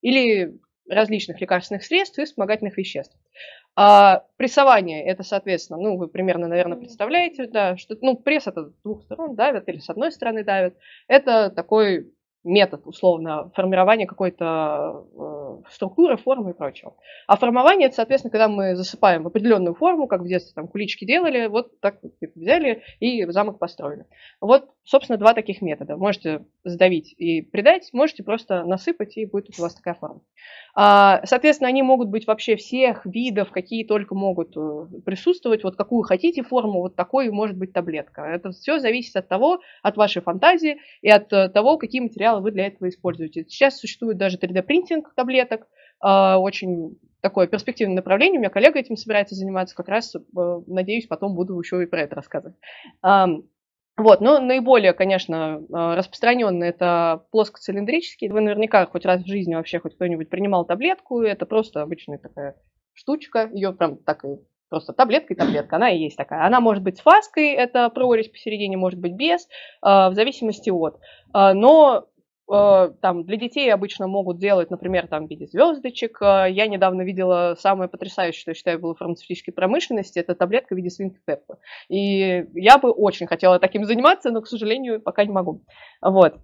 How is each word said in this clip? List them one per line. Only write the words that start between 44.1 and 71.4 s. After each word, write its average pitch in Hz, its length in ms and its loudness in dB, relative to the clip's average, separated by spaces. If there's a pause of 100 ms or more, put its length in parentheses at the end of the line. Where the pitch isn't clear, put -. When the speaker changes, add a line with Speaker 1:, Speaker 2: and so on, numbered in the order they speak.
Speaker 1:
даже 185 180 -2
три 185 160 -6
дэ 185 100 -2
принтинг 311 520 -2
таблеток, 247 520 -2 (340)
а, 196 380 4
очень 185 600 -6 (240)
такое 196 240 0
перспективное 202 500 -4
направление. 254 420 2
У 247 40 -2
меня 196 80 -2
коллега 285 280 4
этим 247 180 -8
собирается 208 380 -4
заниматься, 190 400 -6
как - 140 -12
раз, 226 260 -4
э, 339 60 -10 (460)
надеюсь, 190 400 -4
потом 202 280 -6
буду 180 240 -6
еще 180 220 -6
и 175 60 -4
про 170 160 -6
это 147 120 -8
рассказывать. 143 420 -12 (440)
Ам, 185 440 2 (520)
вот, 214 240 8
но 277 180 6
наиболее, 247 540 2
конечно, 165 720 -2
э, 170 320 -4
распространенное — 190 720 -2 (100)
это 170 520 0
плоскоцилиндрические. 214 1000 -4
Вы 214 120 0
наверняка 214 420 0
хоть - 220 -6
раз 180 160 0
в 175 40 -14
жизни 185 280 -6
вообще 165 240 -8
хоть 165 160 -10
кто-нибудь 165 340 -6
принимал 190 380 -2
таблетку. 247 560 -4
Это 214 240 -4
просто 220 340 -4
обычная 151 380 -12
такая 143 380 -16 (360)
штучка. 240 580 -6
Ее 196 220 -6
прям 165 240 -4
так - 300 -8
и 139 100 -10 (320)
просто - 240 -10
таблетка 254 400 -2
и 170 60 -8
таблетка. 147 380 -4
Она 226 140 0
и 175 80 -2
есть 156 200 -8
такая. 151 260 -6
Она 240 160 4
может 214 220 0
быть 185 160 -6
с - 20 -20
фаской, 302 540 4
это 247 340 0
прорезь 233 400 -2
посередине, 202 480 -8
может 185 240 -4
быть 180 140 -6
без, 330 320 -2
э, - 20 -20 (340)
в 196 320 6
зависимости 220 540 -4
от. 170 300 -4 (340)
Э, 196 220 6